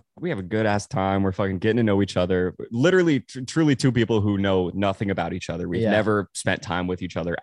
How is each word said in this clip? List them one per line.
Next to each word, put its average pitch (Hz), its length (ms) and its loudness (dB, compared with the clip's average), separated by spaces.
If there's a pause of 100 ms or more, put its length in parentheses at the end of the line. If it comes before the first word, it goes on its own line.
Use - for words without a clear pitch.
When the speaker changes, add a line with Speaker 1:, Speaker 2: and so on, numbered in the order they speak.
(180)
Speaker 1:
we 175 120 -8
have 117 100 -4
a 92 40 -8
good 107 220 -2
ass 104 220 0
time. 98 340 0
We're 95 120 0
fucking 98 260 -4
getting 110 180 2
to 120 60 2
know 101 180 2
each 95 140 -2
other. 92 400 0 (160)
Literally, 165 480 4
tr-, - 220 -10
truly 147 340 2
two 131 160 2
people 113 300 2
who 101 160 2
know 95 360 2
nothing 98 380 -2
about 87 220 -4
each 90 160 -8
other. 87 180 -6
We've 90 140 -2
Speaker 2:
Yeah. 107 100 2
Speaker 1:
never 104 420 0
spent - 280 -2
time 90 260 -4
with 92 140 -4
each 90 160 -8
other 85 260 -4